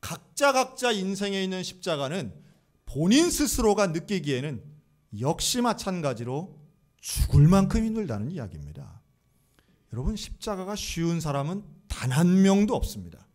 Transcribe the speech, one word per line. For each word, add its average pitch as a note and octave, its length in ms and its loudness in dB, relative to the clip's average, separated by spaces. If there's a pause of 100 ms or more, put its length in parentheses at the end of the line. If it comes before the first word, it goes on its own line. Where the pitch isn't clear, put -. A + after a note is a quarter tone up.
각자, - 500 -2
각자 B3+ 400 0
인생에 G3 500 -4
있는 F#3 220 -4
십자가는 C#3+ 680 -6 (520)
본인 A3+ 440 4
스스로가 G#3+ 580 2
느끼기에는 D3+ 720 -4 (600)
역시 E3 400 -2
마찬가지로 E3 1000 -4 (380)
죽을 - 500 4
만큼 G3 380 4
힘들다는 D#3+ 460 -4
이야기입니다. D#2 680 -12 (920)
여러분, D3+ 240 -4
십자가가 G3+ 580 -8
쉬운 E3+ 460 -4
사람은 D3+ 420 -4 (240)
단 - 240 -4
한 F3 300 6
명도 G3+ 340 6
없습니다. F2+ 600 -6